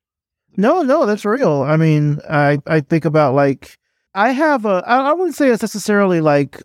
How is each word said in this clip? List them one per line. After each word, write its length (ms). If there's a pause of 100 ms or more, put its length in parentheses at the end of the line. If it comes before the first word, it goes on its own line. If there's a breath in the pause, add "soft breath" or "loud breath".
(580)
No, 260
no, 220
that's 200
real. 380
I 120
mean, 440 (100)
I, 360
I 140
think 240
about, 320
like, 420 (360)
I 180
have 340
a, 220
I, 220
I 40
wouldn't 220
say 140
it's 120
necessarily, 600
like, 440